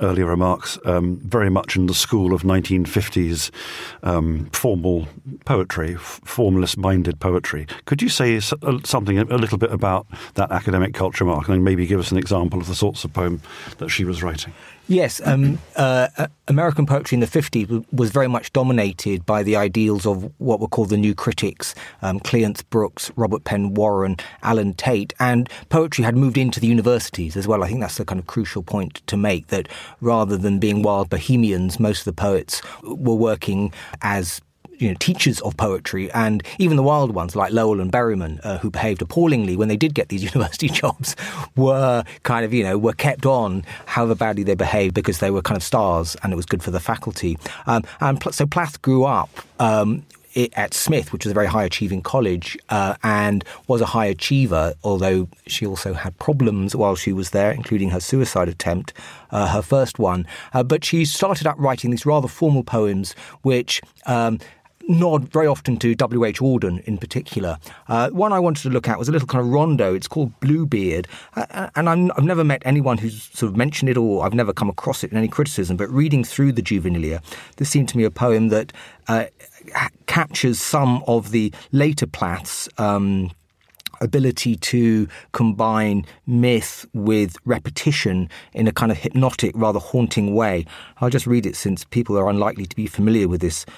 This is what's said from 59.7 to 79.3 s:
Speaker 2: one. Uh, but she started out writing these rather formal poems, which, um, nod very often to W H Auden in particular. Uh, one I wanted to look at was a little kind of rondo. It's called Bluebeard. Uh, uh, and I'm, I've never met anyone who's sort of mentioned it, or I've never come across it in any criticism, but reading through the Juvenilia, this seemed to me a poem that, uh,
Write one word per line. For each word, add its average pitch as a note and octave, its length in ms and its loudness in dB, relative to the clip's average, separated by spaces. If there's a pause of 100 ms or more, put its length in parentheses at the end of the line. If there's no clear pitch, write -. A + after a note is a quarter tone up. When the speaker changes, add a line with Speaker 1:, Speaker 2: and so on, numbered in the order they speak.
Speaker 2:
one. F2+ 280 0 (260)
Uh, B2+ 100 2
but B2 220 0
she E3 220 2
started D3+ 400 0
out C#3+ 120 -2
writing C3 320 0
these A#2+ 140 -2
rather D3 240 2
formal D3 340 2
poems, G2+ 520 0 (260)
which, B2 400 0 (240)
um, A#2 340 0 (500)
nod E3 440 4
very D#3 160 4
often C3 280 0
to A#2 200 2
W A#2+ 280 2
H G#2+ 140 0
Auden A2 460 2
in G#2+ 120 -4
particular. F2+ 600 -6 (300)
Uh, A#2 220 0
one G3+ 220 0
I F#3+ 60 2
wanted E3+ 240 0
to C3+ 80 -2
look B2 180 0
at G#2+ 120 -2
was A#2 80 -6
a D3 40 2
little D3+ 140 0
kind B2+ 180 0
of A#2+ 60 0
rondo. C#3 420 4
It's F#2+ 140 -2
called C3+ 320 -4
Bluebeard. A2 680 0 (260)
Uh, - 160 -4
uh, F#3+ 240 -8
and E3+ 140 2
I'm, F3 280 4
I've - 60 2
never E3 220 2
met C#3+ 200 0
anyone C3 320 2
who's A2 280 -6 (100)
sort A2+ 160 -2
of F#2+ 60 -2
mentioned C3+ 320 0
it, B2 80 4
or A2+ 280 2
I've F#3+ 80 0
never A2+ 200 2
come - 180 0
across - 320 -4
it - 80 -6
in G#3+ 80 -2
any - 80 2
criticism, D3 500 -2
but G3+ 140 -2
reading C#3+ 320 2
through C#3 300 2
the A2+ 100 0
Juvenilia, E2+ 580 -2 (360)
this C#3+ 120 -2
seemed C#3+ 200 2
to - 80 -2
me A#2 80 4
a G#2+ 80 2
poem A2+ 380 2
that, G#2+ 220 0 (360)
uh, A2+ 160 0 (500)